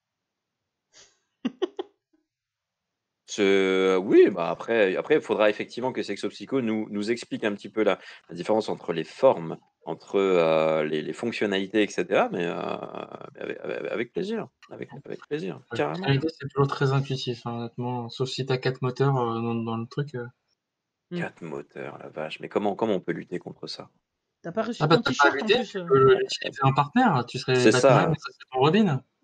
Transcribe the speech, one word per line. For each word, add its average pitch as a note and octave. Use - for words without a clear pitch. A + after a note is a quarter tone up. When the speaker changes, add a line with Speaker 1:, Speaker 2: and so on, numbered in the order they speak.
Speaker 1:
<laughs> -
Speaker 2:
Ce, F#2+
oui, D3+
bah E2+
après, G2
après, -
il D#3
faudra G#2+
effectivement A#2
que G#2+
Sexo G2+
Psycho G#2
nous, A2
nous G#2
explique A#2+
un G#2
petit G2+
peu A2
la, G2
la -
différence G#2
entre F2
les E2
formes, E2+
entre, -
euh, D#2+
les, D#2
les D2+
fonctionnalités, G#2
et G2+
cetera. G2
Mais, F2
euh, F2
mais -
avec, -
avec, -
avec A#2+
plaisir, G3
avec, B2
avec -
plaisir, D#3+
Speaker 3:
Ouais, A#2
Speaker 2:
carrément. D#3+
Speaker 3:
l'idée, C#3
c'est -
toujours C#3+
très C#3
intuitif, C3+
hein, A#2
honnêtement, A#2+
sauf B2
si -
t'as C3
quatre C3
moteurs, C3+
euh, A#2
dans, A#2
dans A2+
le A#2
truc, C#3+
euh. B2
Speaker 1:
Hmm. F3
Speaker 2:
Quatre -
moteurs, C#2+
la C#2+
vache. D#2
Mais -
comment, G2+
comment A2
on F2+
peut E2+
lutter F2
contre -
ça ? -
Speaker 1:
T'as E3+
pas A3
reçu A3
Speaker 3:
Ah D3+
bah, D#3+
Speaker 1:
ton -
Speaker 3:
t'as -
pas C#3+
Speaker 1:
t-shirt -
en -
Speaker 3:
lutter, -
Speaker 1:
plus, -
Speaker 3:
tu -
Speaker 1:
euh. F4+
Speaker 3:
peux -
utiliser -
un C3+
partenaire, D3
tu C3
serais C3
Speaker 2:
C'est B2
Speaker 3:
Batman, A#2+
Speaker 2:
ça. B2
Speaker 3:
et D#3
ça -
serait -
ton -
Robin. D#3+